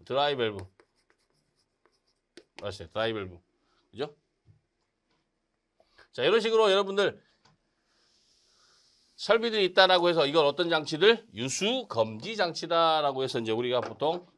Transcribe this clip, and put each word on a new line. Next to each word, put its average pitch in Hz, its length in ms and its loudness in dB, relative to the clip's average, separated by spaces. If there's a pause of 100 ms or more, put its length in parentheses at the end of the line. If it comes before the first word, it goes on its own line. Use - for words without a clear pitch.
드라이 139 320 -2
밸브. 107 280 -4 (2000)
알았어요. 98 280 -12
드라이 113 220 -4
밸브. 92 280 -10 (500)
그죠? 143 240 -12 (2000)
자, 123 120 -6
이런 185 160 4
식으로 220 300 2
여러분들 196 500 0 (2000)
설비들이 220 500 0
있다라고 185 440 4
해서 160 180 2
이걸 151 180 4
어떤 143 240 0
장치들? 165 640 2
유수 190 560 -4
검지 113 460 -4
장치다라고 160 880 0
해서 131 160 -4
이제 110 120 -4
우리가 123 300 0
보통 156 460 -6 (100)